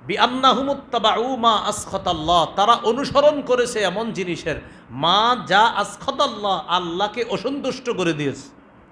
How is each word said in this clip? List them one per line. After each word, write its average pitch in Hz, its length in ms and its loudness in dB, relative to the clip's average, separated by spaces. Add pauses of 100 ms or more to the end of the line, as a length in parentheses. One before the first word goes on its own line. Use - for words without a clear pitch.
বিআন্নাহুম 247 640 2
ইত্তাবাউ 233 680 0
মা 226 200 4
আসখাতাল্লাহ, 180 880 0 (100)
তারা 208 160 4
অনুসরণ 277 680 2
করেছে 240 380 0
এমন 202 320 -2
জিনিসের, 165 440 -4 (340)
মা 190 460 2 (100)
যা 185 140 4
আসখাতাল্লাহ, 214 1080 -2
আল্লাহকে 180 560 -2
অসন্তুষ্ট 165 640 -6
করে 180 220 0
দিয়েছে, 147 360 -4 (440)